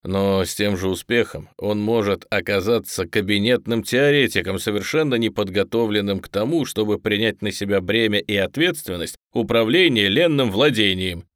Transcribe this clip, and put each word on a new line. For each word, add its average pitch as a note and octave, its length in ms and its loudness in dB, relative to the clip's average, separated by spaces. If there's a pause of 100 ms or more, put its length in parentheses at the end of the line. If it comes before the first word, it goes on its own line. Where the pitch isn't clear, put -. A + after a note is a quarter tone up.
Но G2 400 0
с - 80 -8
тем G2+ 240 0
же F#2+ 100 -2
успехом F#2+ 680 -2
он G#2 240 -2
может G#2 480 0
оказаться G2 800 -2
кабинетным G#2 720 0
теоретиком, A#2+ 760 0
совершенно B2 560 -2
неподготовленным G#2 1040 0
к - 100 -14
тому, C3 360 0
чтобы G#2+ 340 -2
принять G#2 420 0
на G#2 100 -4
себя G2+ 300 -2
бремя G#2 380 0
и G#2 160 -4
ответственность F#2+ 840 -4 (160)
управления A#2 720 2
ленным C#3 440 2
владением. F#2+ 760 0 (100)